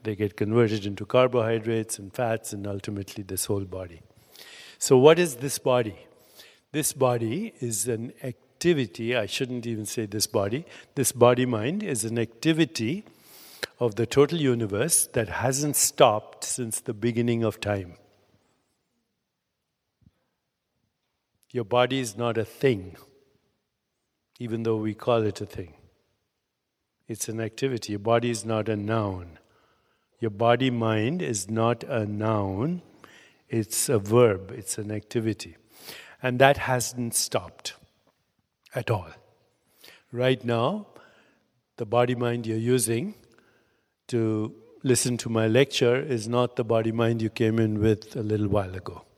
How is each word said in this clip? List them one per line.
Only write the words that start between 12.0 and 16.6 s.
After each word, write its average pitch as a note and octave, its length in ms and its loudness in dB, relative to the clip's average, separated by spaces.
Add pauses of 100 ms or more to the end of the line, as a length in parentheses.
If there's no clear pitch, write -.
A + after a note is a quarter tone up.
an A2+ 160 -2
activity D#3 840 -2 (760)
of A2 160 0
the A#2 100 0
total D3 340 4
universe A#2+ 680 0
that A2 200 -2
hasn't C3+ 460 -2
stopped - 720 4
since A#2 360 -6